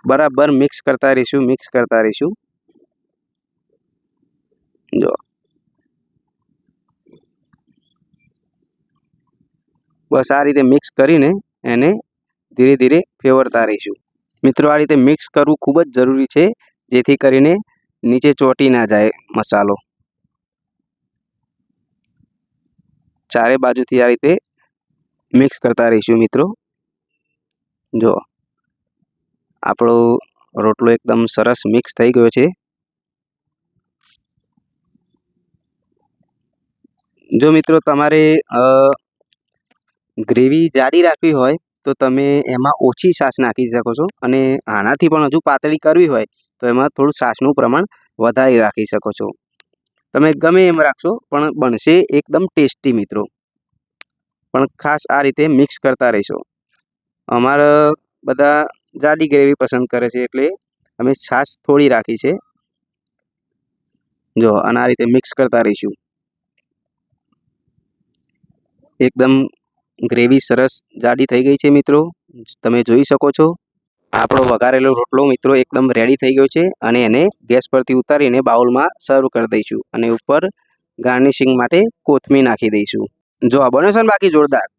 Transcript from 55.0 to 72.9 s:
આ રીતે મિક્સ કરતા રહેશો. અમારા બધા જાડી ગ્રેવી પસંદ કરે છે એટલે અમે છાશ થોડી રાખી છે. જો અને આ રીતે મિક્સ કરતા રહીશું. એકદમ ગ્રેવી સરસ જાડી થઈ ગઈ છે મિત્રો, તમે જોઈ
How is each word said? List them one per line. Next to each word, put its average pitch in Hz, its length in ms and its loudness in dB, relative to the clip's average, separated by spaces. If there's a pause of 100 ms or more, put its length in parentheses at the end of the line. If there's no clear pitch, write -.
આ 143 120 0
રીતે 147 260 0
મિક્સ 143 300 0
કરતા 127 320 0
રહેશો. 101 280 -4 (880)
અમારા 147 640 2 (320)
બધા 143 420 0 (360)
જાડી 156 260 0
ગ્રેવી 139 260 2
પસંદ 127 360 -2
કરે 123 180 -2
છે 120 100 -6
એટલે 131 300 -4 (500)
અમે 127 140 0
છાશ 135 380 -4 (160)
થોડી 143 220 4
રાખી 113 280 -2
છે. 135 160 -4 (2000)
જો 113 180 2
અને 117 260 -2
આ 120 60 0
રીતે 123 180 -2
મિક્સ 123 280 -2
કરતા 123 300 0
રહીશું. 104 320 -4 (3000)
એકદમ 131 340 2 (640)
ગ્રેવી 120 420 2
સરસ 127 420 -2 (200)
જાડી 123 240 0
થઈ 127 160 -2
ગઈ 139 140 2
છે 147 120 0
મિત્રો, 147 420 2 (520)
તમે 120 200 0
જોઈ 117 200 2